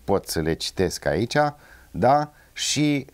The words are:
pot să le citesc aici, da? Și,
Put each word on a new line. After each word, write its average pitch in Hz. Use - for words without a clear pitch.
pot 98
să -
le 80
citesc -
aici, 85
da? 143
Și, 147